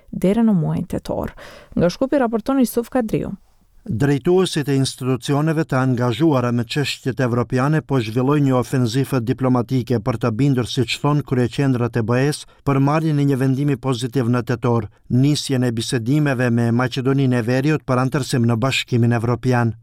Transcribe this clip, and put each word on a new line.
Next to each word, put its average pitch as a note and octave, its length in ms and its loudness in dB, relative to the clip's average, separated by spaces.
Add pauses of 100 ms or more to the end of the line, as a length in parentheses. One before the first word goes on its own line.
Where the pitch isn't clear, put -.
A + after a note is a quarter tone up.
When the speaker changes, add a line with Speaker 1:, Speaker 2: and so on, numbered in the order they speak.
(120)
Speaker 1:
deri G#3 320 0
në A3 80 4
muajin E3 400 0
tetor. - 400 -6 (400)
Nga - 180 2
Shkupi C4+ 300 0
raporton A#3+ 400 0
Yusuf A#3+ 320 -2
Kadriu. G#3+ 400 -2 (520)
Speaker 2:
Drejtuesit C#3+ 840 0
e C#3+ 80 2
institucioneve C#3 920 0
të C#3 80 -2
angazhuara B2+ 760 2
me A#2+ 120 0
çështjet - 560 -4
evropiane B2+ 640 0
po C3+ 160 0
zhvillojnë B2+ 460 2
një C3 100 2
ofenzivë B2+ 640 0
diplomatike B2 800 0
për A#2+ 220 -4
të B2 80 2 (100)
bindur, C3 280 2
siç - 340 -2
thon D3 180 2
kryeqendrat B2 800 0
e - 20 0
B A#2 140 0 (120)
E-s, - 160 -4 (200)
për C#3 160 2
marrjen D3+ 400 2
e C#3+ 80 2
një C3+ 140 2
vendimi C3+ 340 0
pozitiv B2+ 560 -2
në B2 160 0
tetor, A#2 420 0 (180)
nisjen C3 560 2
e B2 80 0
bisedimeve B2 760 0
me A#2 220 2
Maqedoninë B2+ 680 0
e A2 80 -4
Veriut C3+ 360 0
për B2+ 200 0
antarësim B2+ 400 0
në A#2 120 2
Bashkimin A#2+ 640 0
Evropian. A#2 640 0